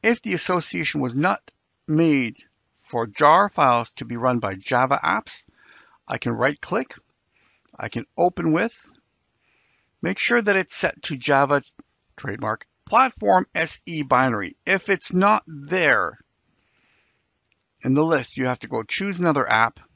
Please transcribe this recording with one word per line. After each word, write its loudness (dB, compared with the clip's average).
If 0
the -6
association -4
was -4
not -2
made 2
for -4
jar 4
files 2
to -12
be -8
run 0
by -6
Java 0
apps, -4
I -6
can -4
right -2
click, -6
I -10
can -8
open 0
with, 0
make -4
sure 0
that 2
it's -4
set -4
to -6
Java, 2
trademark, -6
platform 2
S -4
E -6
binary. 0
If -2
it's -2
not 2
there -2
in 2
the 4
list, -2
you -2
have -2
to -14
go -4
choose -6
another 2
app 2